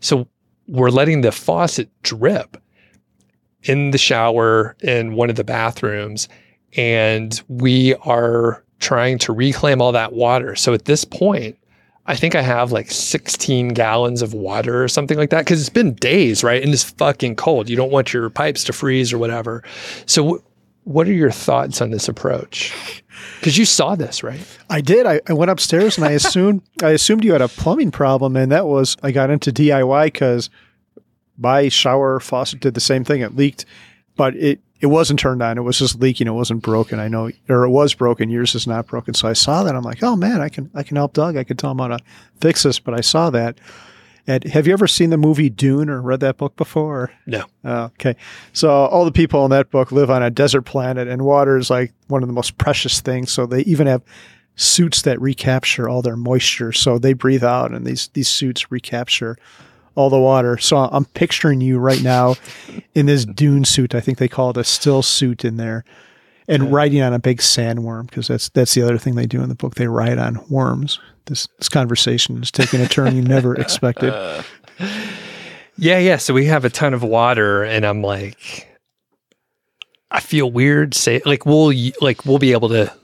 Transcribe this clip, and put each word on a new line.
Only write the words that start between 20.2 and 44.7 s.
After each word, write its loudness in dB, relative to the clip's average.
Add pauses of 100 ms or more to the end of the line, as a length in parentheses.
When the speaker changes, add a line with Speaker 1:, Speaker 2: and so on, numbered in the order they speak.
Speaker 1:
w-, 0 (420)
what 0
are 2
your 4
thoughts -2
on -4
this -4
approach? -6 (680)
'Cause 2
you 4
saw 0
this, -8
right? -12 (300)
Speaker 2:
I -2
did. 4
I, 2
I -2
went 2
upstairs 2
and 2
I 2
Speaker 1:
<laughs> 2
Speaker 2:
assumed, 2 (200)
I 4
assumed 2
you 4
had 4
a 0
plumbing 0
problem, 0
and 2
that 2
was, 0
I -2
got 0
into 0
D 2
I 2
Y 2
'cause -2 (880)
my 2
shower 2
faucet -6
did -2
the -4
same 0
thing. 0
It -6
leaked, 0 (520)
but 2
it, 0 (200)
it 2
wasn't 2
turned 0
on. -2
It -6
was -2
just -2
leaking. 0
It -4
wasn't -4
broken. 0
I -6
know, -4 (180)
or 4
it 2
was 4
broken. 0
Yours -2
is -6
not -4
broken. -8
So -2
I 0
saw 0
that. -2
I'm -6
like, -8
"Oh 0
man, 0
I -4
can, -12
I -8
can -6
help 0
Doug. 0
I -4
can -6
tell -6
him -6
how -4
to -6 (420)
fix 2
this." 2
But -8
I -4
saw 0
that. -2 (680)
And -2
have 0
you 4